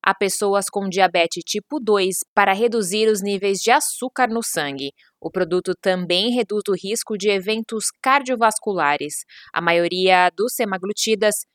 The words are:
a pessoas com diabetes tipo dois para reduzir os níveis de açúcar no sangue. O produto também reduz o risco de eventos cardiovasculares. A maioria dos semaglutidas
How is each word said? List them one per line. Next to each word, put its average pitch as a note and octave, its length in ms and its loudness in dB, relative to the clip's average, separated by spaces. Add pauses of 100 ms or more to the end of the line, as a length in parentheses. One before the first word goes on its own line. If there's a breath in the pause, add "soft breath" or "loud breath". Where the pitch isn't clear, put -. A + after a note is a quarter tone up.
a F#3+ 100 2
pessoas G3 560 0
com G3 200 -4
diabetes F3 580 0
tipo A#3+ 320 -6
dois G3 380 0 (180)
para G3 180 4
reduzir G#3+ 560 0
os G#3 140 0
níveis G3 360 -2
de - 120 0
açúcar B3+ 560 0
no A3+ 160 -2
sangue. C#3 480 -6 (300 soft breath)
O D#3+ 100 -8
produto F3+ 500 -2
também F#3 540 0
reduz G#3+ 340 -2
o G3 60 2
risco G#3 420 -6
de G3 120 0
eventos G#3 560 -2 (180)
cardiovasculares. A3 1120 0 (400 loud breath)
A E3 60 0
maioria F3 760 4
dos A3+ 160 -2
semaglutidas G#3 840 -2 (180)